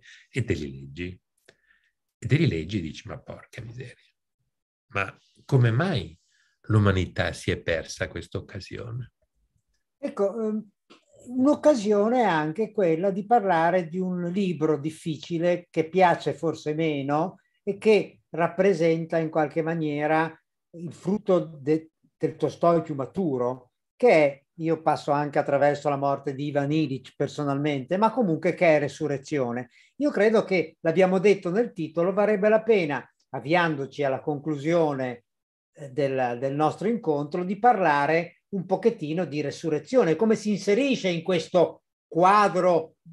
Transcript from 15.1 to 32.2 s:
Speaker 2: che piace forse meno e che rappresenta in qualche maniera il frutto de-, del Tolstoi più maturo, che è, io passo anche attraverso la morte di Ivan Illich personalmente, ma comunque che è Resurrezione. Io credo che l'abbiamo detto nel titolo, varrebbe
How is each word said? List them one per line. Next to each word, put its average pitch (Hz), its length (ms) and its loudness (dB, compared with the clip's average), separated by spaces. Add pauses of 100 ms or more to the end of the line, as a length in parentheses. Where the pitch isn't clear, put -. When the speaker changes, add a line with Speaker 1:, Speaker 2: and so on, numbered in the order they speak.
Speaker 2:
che 160 180 -2
piace 170 440 2
forse 151 420 -6
meno 151 640 -2 (220)
e 202 140 -6
che 208 440 2 (100)
rappresenta 165 880 0
in 160 100 0
qualche 156 340 -2
maniera 156 720 -2 (420)
il 165 160 -12
frutto 190 480 0
de-, 156 500 -2 (260)
del 139 200 -4
Tolstoi 165 460 2
più 160 120 -8
maturo, 131 800 -4 (240)
che 240 120 4
è, 147 360 4 (160)
io 160 200 0
passo 151 300 0
anche 147 280 0
attraverso 143 500 2
la 143 80 0
morte 139 380 -2
di 143 120 -6
Ivan 143 240 -2
Illich 139 460 -2
personalmente, 143 840 -2
ma 220 120 4
comunque 175 440 0
che 165 220 4
è - 20 4
Resurrezione. 139 920 -4 (260)
Io 294 140 -2
credo 220 340 2
che 170 360 -2
l'abbiamo 180 380 2
detto 190 320 2
nel 226 220 -2
titolo, 170 400 -2
varrebbe 208 360 0